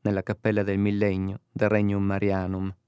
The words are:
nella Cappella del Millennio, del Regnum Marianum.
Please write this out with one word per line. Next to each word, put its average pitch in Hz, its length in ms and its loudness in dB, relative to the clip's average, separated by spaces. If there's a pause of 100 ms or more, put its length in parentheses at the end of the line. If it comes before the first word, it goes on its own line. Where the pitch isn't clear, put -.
nella 98 220 0
Cappella 104 400 0
del 98 160 0
Millennio, 101 600 0 (100)
del 107 180 0
Regnum 101 360 2
Marianum. 95 680 -2 (120)